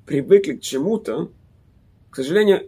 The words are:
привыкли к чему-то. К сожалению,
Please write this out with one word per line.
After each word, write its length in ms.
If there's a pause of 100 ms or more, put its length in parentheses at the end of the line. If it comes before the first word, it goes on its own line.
привыкли 500
к 60
чему-то. 680 (800)
К 40
сожалению, 520